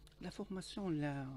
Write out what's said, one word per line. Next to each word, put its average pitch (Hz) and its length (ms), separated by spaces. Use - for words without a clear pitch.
La 175 100
formation, 196 580
là, 143 480